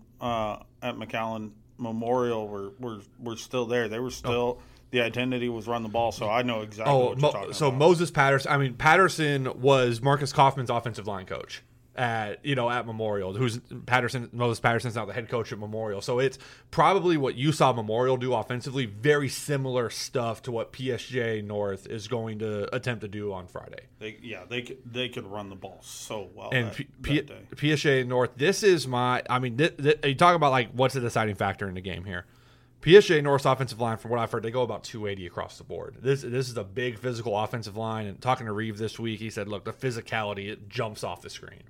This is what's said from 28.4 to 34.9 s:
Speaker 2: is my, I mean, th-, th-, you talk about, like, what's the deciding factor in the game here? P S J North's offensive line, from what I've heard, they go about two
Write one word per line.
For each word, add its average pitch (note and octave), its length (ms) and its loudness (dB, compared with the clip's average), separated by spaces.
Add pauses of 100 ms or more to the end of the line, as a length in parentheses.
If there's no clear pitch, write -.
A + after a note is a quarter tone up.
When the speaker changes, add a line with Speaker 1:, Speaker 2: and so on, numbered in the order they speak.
Speaker 2:
is E3+ 240 6
my, B2 420 0
I B2+ 120 2
mean, A#2+ 160 -4
th-, D#3+ 200 2
th-, D3+ 280 2
you C#3 100 2
talk F3 220 8
about, D3 160 4
like, B2+ 200 2
what's B2+ 220 2
the C3+ 60 -2
deciding A2 340 0
factor G2+ 340 -2
in F2+ 60 -8
the F#2 60 -8
game F2+ 240 -8
here? F2+ 220 -8 (540)
P D#3+ 160 10
S G3+ 100 10
J D#3 140 4
North's C#3+ 240 2
offensive B2+ 360 2
line, A2+ 160 0
from A2+ 160 -8
what A#2+ 80 2
I've A2 100 -2
heard, A2 140 -4
they A2+ 80 -4
go B2+ 100 0
about A2 220 -4
two G#2+ 220 -8